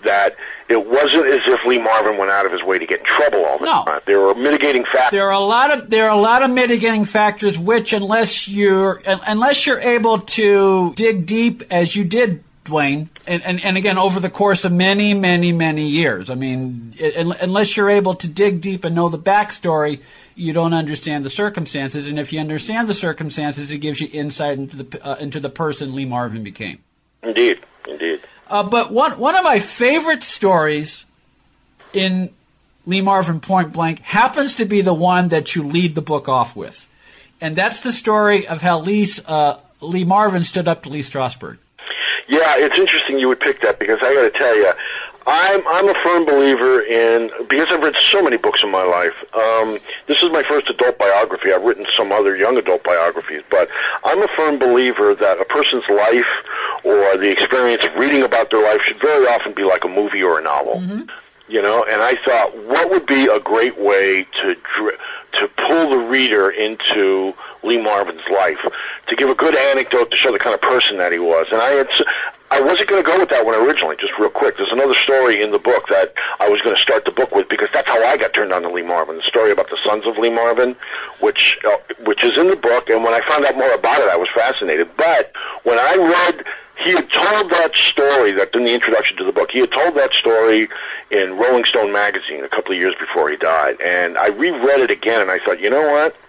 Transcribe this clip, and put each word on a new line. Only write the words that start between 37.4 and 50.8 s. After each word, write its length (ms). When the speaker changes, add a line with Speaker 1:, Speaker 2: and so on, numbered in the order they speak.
Speaker 2:
And 140
that's 260
the 100
story 560
of 140
how 180
Lee, 280
uh, 300
Lee 220
Marvin 400
stood 240
up 160
to 60
Lee 120
Strasberg. 580
Speaker 1:
Yeah, 300
it's 200
interesting 420
you 80
would 120
pick 220
that 160
because 240
I 120
gotta 180
tell 240
you, 160
I'm, 400
I'm 220
a 40
firm 220
believer 560
in, 480
because 220
I've 120
read 140
so 100
many 160
books 260
in 80
my 120
life, 300
um, 440
this 160
is 80
my 160
first 220
adult 300